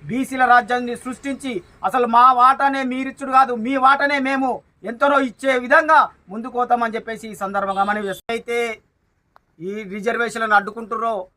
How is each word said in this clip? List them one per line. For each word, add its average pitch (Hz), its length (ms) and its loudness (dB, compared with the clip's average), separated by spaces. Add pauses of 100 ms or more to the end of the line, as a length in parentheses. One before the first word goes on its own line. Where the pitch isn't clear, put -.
బీసీల 254 400 -2
రాజ్యాన్ని 247 500 2
సృష్టించి 254 680 -8 (220)
అసలు 240 240 0
మా 240 260 6
వాటానే 269 500 2
మీరిచ్చుడు 262 480 -6
కాదు, 262 220 4
మీ 240 240 -4
వాటనే 277 420 2
మేము 262 420 -2 (220)
ఎంతనో 277 360 0
ఇచ్చే 262 380 -2
విధంగా 294 520 4 (200)
ముందుకు 226 240 -10
పోతామని 240 420 -2
చెప్పేసి 220 320 -8
ఈ 214 80 -12
సందర్భంగా 196 480 -4
మనం 208 220 -2
చేస్తాం. 196 300 -6
అయితే 233 460 -6 (760)
ఈ 202 240 -10
రిజర్వేషన్లను 220 720 -4
అడ్డుకుంటుర్రో 214 800 -4